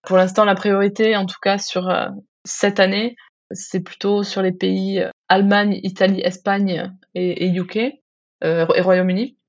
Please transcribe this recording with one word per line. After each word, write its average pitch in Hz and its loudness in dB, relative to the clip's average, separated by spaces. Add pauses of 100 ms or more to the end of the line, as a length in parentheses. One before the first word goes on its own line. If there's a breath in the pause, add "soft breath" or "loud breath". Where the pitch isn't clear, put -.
Pour 185 4
l'instant, 190 4
la 196 4
priorité, 202 0
en 196 0
tout - -8
cas 196 0
sur, 185 -6
euh, - -2 (360)
cette 202 -2
année, 208 0 (360 soft breath)
c'est 190 -6
plutôt 202 -2
sur 196 -4
les 185 0
pays, 190 -2
euh, 185 -2 (220)
Allemagne, 202 2
Italie, 190 0
Espagne 190 -2 (220)
et, 180 -2
et 185 2
U 180 -4
K, 240 -4 (500)
euh, 165 0
et 180 4
Royaume-Uni. 185 0 (100)